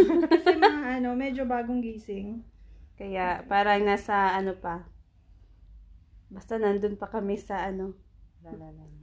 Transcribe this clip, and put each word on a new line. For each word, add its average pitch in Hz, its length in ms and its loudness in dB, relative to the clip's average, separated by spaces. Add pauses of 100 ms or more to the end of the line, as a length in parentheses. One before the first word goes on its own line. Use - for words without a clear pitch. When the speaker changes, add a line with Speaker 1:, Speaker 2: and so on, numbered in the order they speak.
Speaker 1:
<laughs> 330 240 4
Kasi 330 220 6
mga 294 480 2
ano, 247 120 0
medyo 262 300 -4
bagong 240 380 -2
gising. 214 640 -10 (480)
Speaker 2:
Kaya 185 500 -4
parang 202 380 4
nasa 202 560 2
ano 190 160 -2
pa. 180 320 -8 (1400)
Basta 202 280 -10
nandun 202 380 0
pa 202 140 -10
kami 202 260 -4
sa 190 300 -8
ano. 190 320 -8 (420)
Speaker 3:
La 165 140 -18
La 160 160 -18
Land. - 340 -20